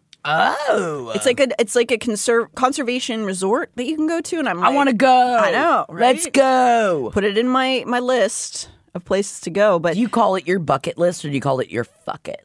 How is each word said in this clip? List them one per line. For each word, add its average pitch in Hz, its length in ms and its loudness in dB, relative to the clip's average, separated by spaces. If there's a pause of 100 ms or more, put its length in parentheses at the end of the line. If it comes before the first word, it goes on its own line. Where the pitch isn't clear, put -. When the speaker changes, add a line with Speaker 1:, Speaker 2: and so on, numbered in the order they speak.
(220)
Speaker 1:
Oh. 160 920 0
Speaker 2:
It's 202 100 -4
like 254 160 2
a, 269 60 2 (120)
it's 233 160 -2
like 240 160 0
a 240 60 0
conserv-, 233 580 -2
conservation 247 680 -4
resort 190 520 -2
that 240 100 -6
you 311 100 -4
can 302 100 0
go 330 140 -2
to, 330 180 -6
and 285 120 -2
I'm 175 120 -6
Speaker 1:
I 220 60 4
wanna 277 220 2
Speaker 2:
like, 220 80 0
Speaker 1:
go. 247 400 4
Speaker 2:
I 208 120 2
know, 254 380 0
right? 240 260 2
Speaker 1:
Let's 330 120 -4
go. 240 880 2
Speaker 2:
Put 202 100 2
it 202 140 0
in 247 100 2
my, 262 380 0
my 247 140 0
list 247 680 -2 (260)
of 180 120 -10
places 202 340 -2
to 180 100 -8
go, 196 280 4
but 165 160 -2
Speaker 1:
Do 196 60 0
you 240 100 0
call 196 240 2
it 156 120 -4
your 185 120 0
bucket 143 400 -2
list, 175 260 0
or 151 40 -6
do 143 60 -4
you 135 60 -2
call 135 200 0
it 104 100 -6
your 110 140 -4
fuck - 440 -14
it - 160 -12